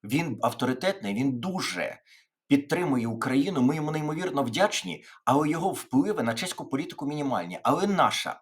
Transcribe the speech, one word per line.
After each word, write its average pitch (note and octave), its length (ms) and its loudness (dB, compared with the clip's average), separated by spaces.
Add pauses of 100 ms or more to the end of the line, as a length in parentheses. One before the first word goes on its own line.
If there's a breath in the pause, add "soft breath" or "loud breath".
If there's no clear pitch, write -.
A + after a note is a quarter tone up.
Він A#2 380 -2
авторитетний, D#3+ 720 0
він B3+ 260 0
дуже F3+ 600 -4 (480 soft breath)
підтримує C#3+ 600 2
Україну, C3 540 0
ми C#3 140 6
йому D#3 160 -2
неймовірно D3+ 520 -2
вдячні, A#2+ 600 0 (220 loud breath)
але D3 240 4
його E3 220 0
впливи D#3+ 520 0
на A#2 100 0
чеську - 320 -6
політику - 400 -4
мінімальні. B2+ 580 -4
Але E3 240 2
наша D#3+ 540 2